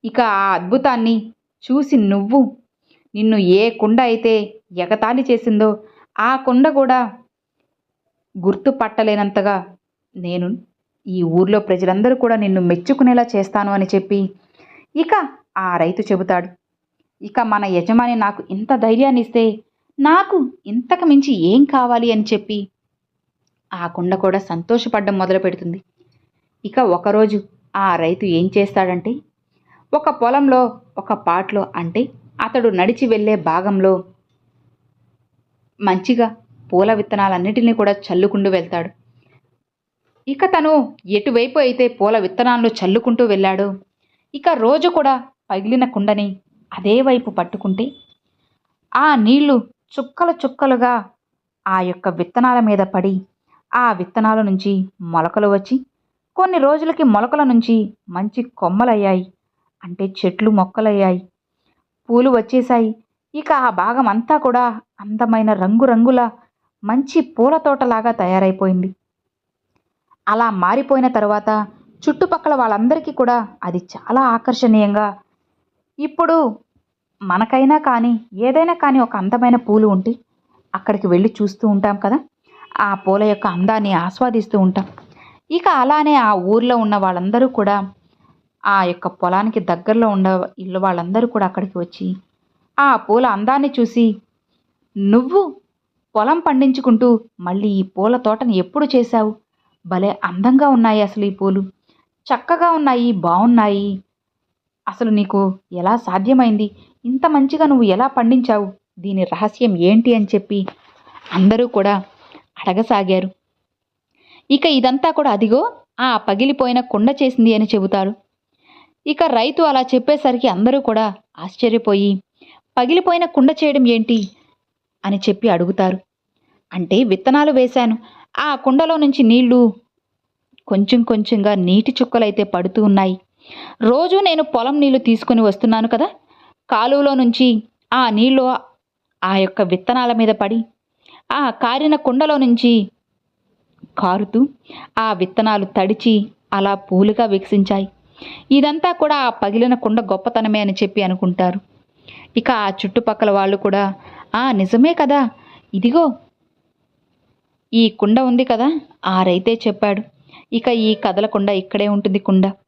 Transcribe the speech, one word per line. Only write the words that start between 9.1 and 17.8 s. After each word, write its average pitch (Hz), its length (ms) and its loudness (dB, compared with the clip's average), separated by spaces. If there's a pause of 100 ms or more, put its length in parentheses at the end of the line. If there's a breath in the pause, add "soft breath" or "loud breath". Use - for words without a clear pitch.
నేను 180 400 -6 (500)
ఈ 185 160 -4
ఊర్లో 185 380 2
ప్రజలందరూ 190 540 0
కూడా 233 220 0
నిన్ను 190 240 0
మెచ్చుకునేలా 240 680 2 (100)
చేస్తాను" 202 360 -2
అని 190 220 0
చెప్పి 190 360 -2 (680 soft breath)
ఇక 330 320 0 (300)
ఆ 180 180 -4
రైతు 175 260 -2
చెబుతాడు. 185 460 -2 (760)
"ఇక 208 160 -4
మన 208 240 0
యజమాని 220 520 0